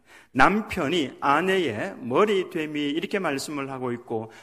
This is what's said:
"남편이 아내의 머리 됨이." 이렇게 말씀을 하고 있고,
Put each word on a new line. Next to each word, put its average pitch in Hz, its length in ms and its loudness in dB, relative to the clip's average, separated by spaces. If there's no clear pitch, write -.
"남편이 160 880 2
아내의 160 800 2
머리 180 500 2
됨이." 151 420 -4
이렇게 185 280 -4
말씀을 139 500 -4
하고 127 220 -6
있고, 117 400 -6